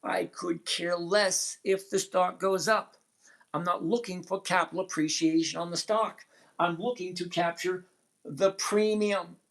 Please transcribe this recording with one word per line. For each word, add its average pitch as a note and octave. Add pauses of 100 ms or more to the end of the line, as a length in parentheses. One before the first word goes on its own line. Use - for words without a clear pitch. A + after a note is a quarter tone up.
I F#3+
could E3+
care F3
less F3+
if F#3+
the G3+
stock F3+
goes F#3+
up. G#3+ (560)
I'm F#3+
not F3
looking F#3
for F#3+
capital F3
appreciation D#3+
on E3+
the E3+
stock. - (340)
I'm E3+
looking F3+
to F3
capture F3 (400)
the F#3
premium. G#3 (140)